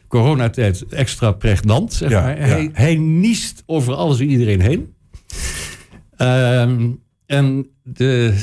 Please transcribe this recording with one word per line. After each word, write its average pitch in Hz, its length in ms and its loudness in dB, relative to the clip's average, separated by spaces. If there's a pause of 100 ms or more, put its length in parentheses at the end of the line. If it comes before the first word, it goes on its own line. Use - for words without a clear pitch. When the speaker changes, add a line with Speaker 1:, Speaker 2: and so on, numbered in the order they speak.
Speaker 1:
coronatijd 117 840 0
extra 123 420 -2
pregnant, 107 640 0
zeg - 160 0
Speaker 2:
Ja, 107 120 2
Speaker 1:
maar. 135 180 -2
Speaker 2:
ja. 151 60 -2
Speaker 1:
Hij, 156 280 0
hij 160 220 2
niest 165 720 0
over 147 280 -2
alles 143 260 0
en 139 100 0
iedereen 113 320 2
heen. 135 320 0 (1200)
Ehm, 123 720 2 (360)
en 139 420 0 (160)
de, 123 600 0